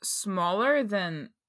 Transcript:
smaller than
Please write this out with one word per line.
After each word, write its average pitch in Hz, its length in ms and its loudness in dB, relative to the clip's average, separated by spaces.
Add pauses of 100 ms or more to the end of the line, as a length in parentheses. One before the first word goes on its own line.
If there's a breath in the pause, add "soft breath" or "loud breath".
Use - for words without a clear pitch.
smaller 202 800 2
than 180 460 -4 (200)